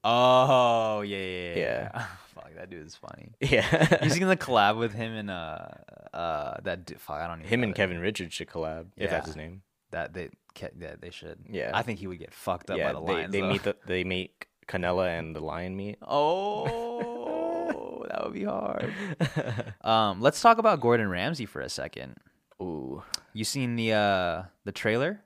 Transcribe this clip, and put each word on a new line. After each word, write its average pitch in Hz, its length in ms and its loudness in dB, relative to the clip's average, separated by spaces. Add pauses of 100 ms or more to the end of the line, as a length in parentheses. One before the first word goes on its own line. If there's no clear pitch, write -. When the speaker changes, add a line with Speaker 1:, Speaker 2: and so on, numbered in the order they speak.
Speaker 1:
Oh, 120 960 6
yeah, 101 160 -4
yeah, 95 80 -4
yeah, 90 300 -4
Speaker 2:
Yeah. 62 380 0
Speaker 1:
yeah. - 120 -6 (140)
<laughs> - 140 -20
Fuck, - 220 -18
that - 160 -14
dude 78 160 -14
is - 80 -18
funny. - 440 -18
Speaker 2:
Yeah. 135 220 6
<laughs> 160 420 6
Speaker 1:
He's 170 140 4
gonna 185 180 6
collab 110 440 4
with 113 140 0
him 113 200 -6
and, 104 160 -6
uh, 80 380 -8 (440)
uh, 76 520 -2
that 87 220 -4
du-, - 120 -12
fuck, - 200 -8
I 82 100 -4
don't 82 140 -8
even 95 80 -12
Speaker 2:
Him 117 120 4
Speaker 1:
know 120 40 2
Speaker 2:
and 98 80 -2
Speaker 1:
that - 40 -4
Speaker 2:
Kevin 92 200 2
Speaker 1:
dude. 85 80 -4
Speaker 2:
Richards 98 280 -4
should - 140 -8
collab, 82 400 -6 (100)
if - 60 -4
Speaker 1:
Yeah. 85 80 0
Speaker 2:
that's 78 160 -2
his 78 80 -8
name. 82 260 -12 (300)
Speaker 1:
That 80 220 -6
they 87 160 -10 (260)
ca-, - 240 -10
yeah, 78 200 -12
they 90 120 -14
should. - 260 -16 (100)
Speaker 2:
Yeah. 80 280 -4
Speaker 1:
I 113 80 0
think 110 160 -6
he 95 80 -10
would 90 100 -8
get - 160 -16
fucked - 380 -6
up 90 60 -2
Speaker 2:
Yeah, 69 160 -2
Speaker 1:
by 73 60 -6
the 82 60 -8
Speaker 2:
they, 95 80 0
Speaker 1:
lions, 85 180 -2
Speaker 2:
they 98 100 0
Speaker 1:
though. 95 80 0
Speaker 2:
meet 98 140 2
the, 101 120 0 (100)
they 92 180 0
make 92 440 -4 (200)
Canela 90 520 0
and 80 160 -8
the 76 60 -8
lion 85 360 -6
meet. 101 240 -8
Speaker 1:
Oh, 233 2000 -2
<laughs> - 40 -10
that - 140 -4
would - 100 -6
be - 120 -6
hard. - 540 -4
Speaker 2:
<laughs> 202 40 -6 (800)
Speaker 1:
Um, 107 380 2
let's 135 200 2
talk 233 160 8
about 214 220 4
Gordon 120 300 4
Ramsay 110 360 -2
for 76 160 -10
a 64 80 -8
second. 65 460 -8 (460)
Speaker 2:
Ooh. 76 420 -6 (300)
Speaker 1:
You 110 100 -4
seen 123 320 -2
the, 113 180 2
uh, 92 500 4 (200)
the 101 80 -6
trailer 131 540 0